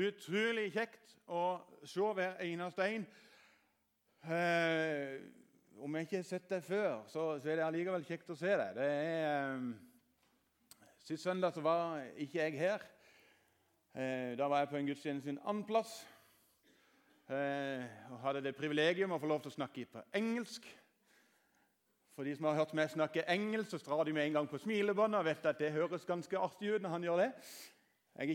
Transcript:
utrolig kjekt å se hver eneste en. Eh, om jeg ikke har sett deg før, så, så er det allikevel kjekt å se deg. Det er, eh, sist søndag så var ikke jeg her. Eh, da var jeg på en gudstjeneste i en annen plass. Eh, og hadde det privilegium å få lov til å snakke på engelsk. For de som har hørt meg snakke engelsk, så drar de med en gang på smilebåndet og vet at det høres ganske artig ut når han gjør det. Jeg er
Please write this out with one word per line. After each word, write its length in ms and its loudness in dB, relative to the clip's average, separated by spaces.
utrolig 560 0
kjekt 380 -4
å 240 2
se 160 0
hver 260 0
eneste 480 -2
en. 140 -2
Eh, 880 2
om 160 -6
jeg 120 -2
ikke 120 0
har 80 -6
sett 240 -6
deg 160 -2
før, 300 2
så, 160 -2
så 140 -2
er 80 2
det 80 4
allikevel 380 -2
kjekt 260 -8
å 60 -10
se 200 2
deg. 160 0
Det 160 2
er, 640 0
eh, 1300 -12
sist 160 -6
søndag 320 2
så 80 -4
var 380 2
ikke 240 -2
jeg 160 0
her. 240 0
Eh, 400 -2
da 160 2
var 140 4
jeg 80 -8
på 80 0
en 100 0
gudstjeneste 400 -4
i 60 -4
en 80 -14
annen 240 -2
plass. 320 0
Eh, 540 -2
og 160 -12
hadde 160 0
det 160 -4
privilegium 560 2
å 60 -2
få 100 0
lov 140 0
til 100 -10
å 60 -4
snakke 340 -6
på 80 -10
engelsk. 480 -4
For 80 -6
de 140 -2
som 100 -2
har 80 4
hørt 220 2
meg 100 4
snakke 400 0
engelsk, 460 0
så 40 -4
drar 180 4
de 80 0
med 140 4
en 80 2
gang 100 4
på 140 -8
smilebåndet 580 2
og 80 2
vet 220 2
at 100 0
det 160 2
høres 320 0
ganske 320 0
artig 320 -2
ut 140 0
når 80 -2
han 100 -2
gjør 220 4
det. 0 -
Jeg 80 -4
er 120 0